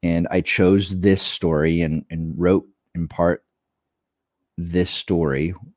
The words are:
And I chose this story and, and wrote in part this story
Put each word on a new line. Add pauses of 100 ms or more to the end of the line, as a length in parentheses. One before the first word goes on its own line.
And
I
chose
this
story
and,
and
wrote (280)
in
part (1120)
this
story (220)